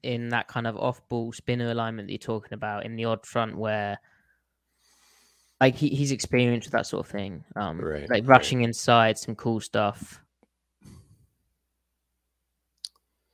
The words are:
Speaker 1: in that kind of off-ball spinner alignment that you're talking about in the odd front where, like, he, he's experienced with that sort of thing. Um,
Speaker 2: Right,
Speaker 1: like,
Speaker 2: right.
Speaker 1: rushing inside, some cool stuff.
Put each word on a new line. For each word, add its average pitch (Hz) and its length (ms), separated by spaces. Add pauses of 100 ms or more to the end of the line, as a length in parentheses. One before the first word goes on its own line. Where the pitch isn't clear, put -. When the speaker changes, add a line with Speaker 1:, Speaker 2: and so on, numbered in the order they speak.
Speaker 1:
in 120 260
that 117 200
kind 117 180
of 110 80
off-ball 120 560
spinner 120 400
alignment 113 360
that 92 40
you're 104 80
talking 110 340
about 104 320
in 113 120
the 113 80
odd 113 200
front 110 320
where, 104 400 (1600)
like, 131 140
he, 151 140
he's 139 220
experienced 120 560
with - 60
that 117 120
sort - 200
of - 60
thing. 98 320 (120)
Um, 90 240
Speaker 2:
Right, 78 220
Speaker 1:
like, 107 220
Speaker 2:
right. - 20
Speaker 1:
rushing 127 360
inside, 117 560
some - 180
cool 113 240
stuff. - 640 (3000)